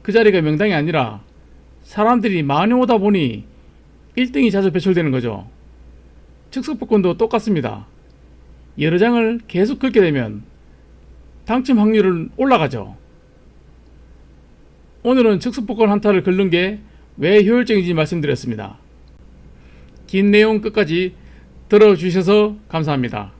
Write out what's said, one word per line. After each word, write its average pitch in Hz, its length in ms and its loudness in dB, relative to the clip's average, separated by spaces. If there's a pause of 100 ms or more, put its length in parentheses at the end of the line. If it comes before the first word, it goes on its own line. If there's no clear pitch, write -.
그 - 120 -8
자리가 208 280 4
명당이 156 320 0
아니라 143 500 -4 (600)
사람들이 214 600 0
많이 151 300 0
오다 247 240 2
보니 170 480 0 (720)
일 247 160 -4
등이 262 180 2
자주 190 220 0
배출되는 170 380 0
거죠. 117 380 -6 (1000)
즉석 269 300 -8
복권도 185 380 0
똑같습니다. 170 680 -4 (920)
여러 160 180 0
장을 233 480 0
계속 208 320 -2
긁게 247 220 0
되면 123 420 0 (1000)
당첨 254 340 -2
확률은 202 580 0
올라가죠. 131 600 -2 (2000)
오늘은 233 360 2
즉석 240 260 -6
복권 220 240 0
한타를 202 320 2
긁는 185 280 0
게 185 300 -2 (380)
왜 196 260 4
효율적인지 214 500 0
말씀드렸습니다. 135 840 -4 (1300)
긴 196 240 0
내용 214 300 4
끝까지 185 540 -2 (540)
들어주셔서 202 880 4 (120)
감사합니다. 127 720 -4